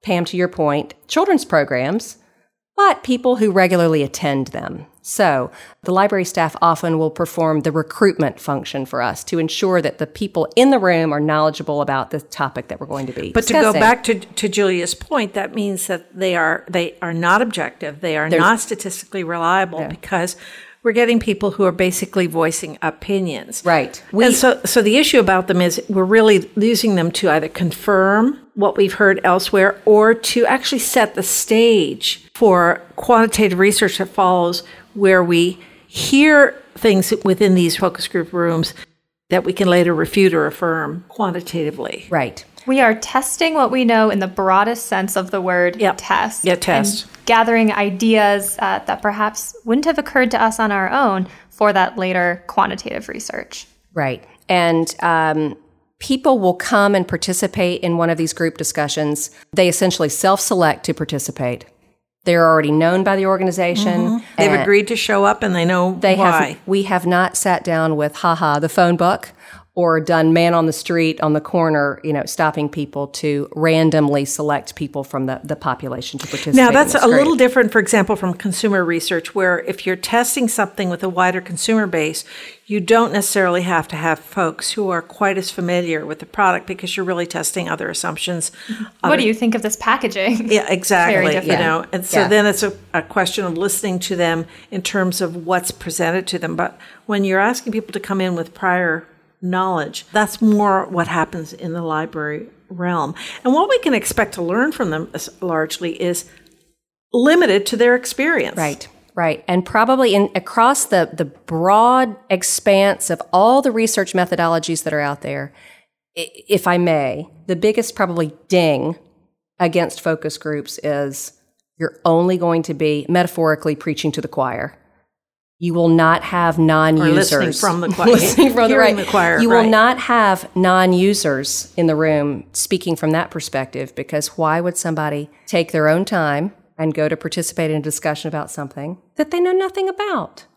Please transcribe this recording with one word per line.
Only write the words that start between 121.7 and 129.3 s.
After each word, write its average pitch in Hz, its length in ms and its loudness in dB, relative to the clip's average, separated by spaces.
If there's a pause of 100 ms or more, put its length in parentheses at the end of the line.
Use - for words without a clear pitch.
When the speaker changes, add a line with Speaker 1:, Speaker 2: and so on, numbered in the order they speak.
Speaker 1:
you're 160 280 -6
only 175 320 2
going 170 260 0
to 160 100 -6
be 147 360 -2
metaphorically 160 640 0
preaching 151 380 -4
to 151 80 -6
the 147 60 -10
choir. - 500 -6 (840)
You 170 140 -2
will 170 140 2
not 165 360 4
have 170 360 0
non-users. 156 720 4
Speaker 2:
Or 139 140 2
listening 123 80 -2
from 175 280 0
the 175 140 -4
choir. 190 120 2
Speaker 1:
<laughs> 240 40 6
Listening 247 400 4
from 233 120 2
the, 226 60 4
Speaker 2:
Hearing 214 280 4
Speaker 1:
right. 190 80 -4
Speaker 2:
the - 40 -10
choir, 170 300 2